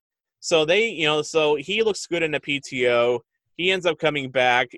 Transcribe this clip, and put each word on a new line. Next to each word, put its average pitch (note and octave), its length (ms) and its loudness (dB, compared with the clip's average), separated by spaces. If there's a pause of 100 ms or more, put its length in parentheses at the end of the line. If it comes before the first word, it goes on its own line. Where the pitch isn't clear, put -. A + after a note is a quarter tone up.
(400)
So D#3+ 240 2
they, G3+ 240 2
you D#3+ 180 -2
know, D3+ 160 2
so D3+ 320 2
he F3+ 280 -2
looks G#3+ 240 -4
good E3+ 160 -4
in D#3 100 -2
the C#3 80 -2
P C#3+ 200 -4
T B2+ 280 -2
O. A#2+ 340 2 (340)
He F3 140 -2
ends F#3 140 -2
up E3 140 0
coming D3 320 -2
back B2 480 0